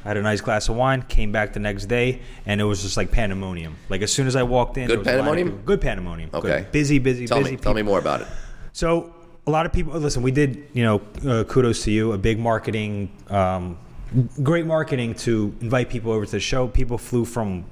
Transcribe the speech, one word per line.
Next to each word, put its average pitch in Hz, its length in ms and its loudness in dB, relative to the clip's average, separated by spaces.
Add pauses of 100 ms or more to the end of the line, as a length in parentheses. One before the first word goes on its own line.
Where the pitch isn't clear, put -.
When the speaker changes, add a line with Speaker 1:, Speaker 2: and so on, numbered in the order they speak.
Speaker 1:
had 104 120 -2
a 101 60 0
nice 107 180 2
glass 107 280 0
of 113 80 0
wine, 131 260 2
came - 300 4
back 107 200 0
the 107 80 -6
next 104 260 -4
day, 123 340 2 (260)
and 104 140 0
it 104 40 2
was 101 180 0
just 98 140 -2
like 98 140 0
pandemonium. 92 680 0 (120)
Like, 95 140 0
as 104 100 0
soon 135 140 2
as 131 100 0
I 131 80 2
walked 123 340 0
in, 123 80 -4
Speaker 2:
Good 117 80 2
Speaker 1:
there 110 60 2
was 98 60 -4
a 131 40 2
line 127 80 4
of 135 80 2
Speaker 2:
pandemonium? 170 240 2
Speaker 1:
people. 101 160 -10
Good 185 140 2
pandemonium. 87 540 -4
Speaker 2:
Okay. 85 140 -2
Speaker 1:
Good. 78 240 -2
Busy, 147 260 4
busy, 123 280 2
Speaker 2:
Tell 120 120 2
Speaker 1:
busy 139 140 2
Speaker 2:
me, 127 60 -6
tell 104 160 2
me 110 80 2
Speaker 1:
people. 104 100 2
Speaker 2:
more 92 60 4
about 69 240 0
it. - 60 -10 (440)
Speaker 1:
So 165 400 0 (340)
a 147 40 0
lot 160 160 2
of 165 60 -2
people, 160 260 0
listen, 139 240 -2
we 131 100 2
did, 139 320 0 (100)
you 120 100 2
know, 104 160 4 (280)
uh, 113 160 2
kudos 120 400 2
to 113 60 0
you, 110 220 2
a 101 60 -2
big 107 200 2
marketing, 107 720 -2 (200)
um, 92 460 0 (680)
great 160 240 2
marketing 147 480 -2
to 107 460 0
invite 117 300 0
people 113 220 -4
over 107 120 0
to - 60 -8
the 104 100 -2
show. 127 280 0
People 113 300 2
flew 120 260 -2
from 98 480 -4